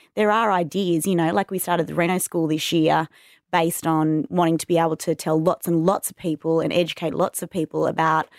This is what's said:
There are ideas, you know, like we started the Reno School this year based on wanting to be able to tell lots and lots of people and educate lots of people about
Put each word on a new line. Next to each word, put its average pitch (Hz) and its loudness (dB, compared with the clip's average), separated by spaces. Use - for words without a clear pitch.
There 208 2
are 214 2
ideas, 175 0
you 190 2
know, 165 0
like 202 -2
we 190 -4
started 170 -2
the 151 -8
Reno 175 0
School 165 -2
this 151 -2
year 160 2
based 170 0
on 156 2
wanting 165 2
to - -8
be 170 2
able 160 0
to 160 -2
tell 160 0
lots 165 0
and 165 2
lots 196 0
of - -20
people 160 -2
and - -2
educate 165 -2
lots - -2
of 180 -8
people 156 -2
about 160 0